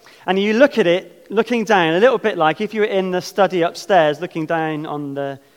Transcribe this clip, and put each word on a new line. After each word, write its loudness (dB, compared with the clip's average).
And 0
you 0
look 4
at 2
it, 0
looking -2
down, 2
a 2
little 4
bit -2
like 0
if -6
you -4
were 0
in -2
the -2
study 0
upstairs, 2
looking -8
down -4
on -8
the, -8